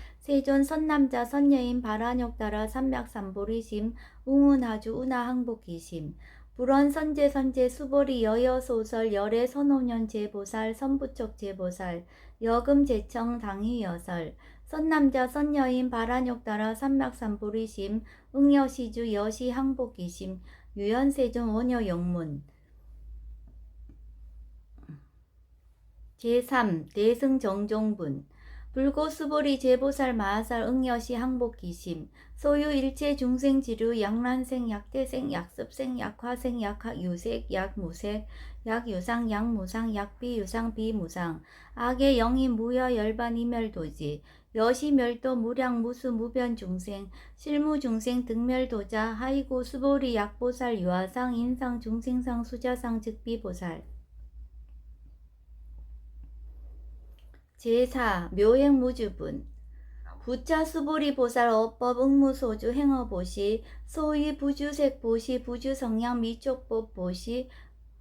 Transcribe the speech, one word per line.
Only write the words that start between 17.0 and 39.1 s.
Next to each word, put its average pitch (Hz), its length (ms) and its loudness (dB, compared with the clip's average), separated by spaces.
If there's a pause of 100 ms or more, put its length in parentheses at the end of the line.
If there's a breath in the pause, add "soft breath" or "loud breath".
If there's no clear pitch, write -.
삼보리심 214 920 -4 (320 loud breath)
응여시주 262 760 4
여시 220 360 -2
항복기심 233 880 -4 (360 soft breath)
유연 226 340 2
세존 240 380 0
원여 233 400 0
용문. 170 560 -2 (3750 soft breath)
제삼, 233 720 2
대승 240 500 4
정종분. 202 880 -2 (440 soft breath)
불고 277 360 2
수보리 294 500 0
제보살 262 560 4
마하살 220 480 0
응여시 247 520 0
항복기심 226 920 -4 (280 soft breath)
소유 294 340 2
일체 277 460 0
중생 262 460 2
지류 226 380 0
양란생 247 680 -2
약대생 262 640 -4
약습생 254 640 -6
약화생 240 640 -4
약하-, 208 320 -6
유색 180 580 -4
약무색 196 760 -4 (360 loud breath)
약유상 233 640 -2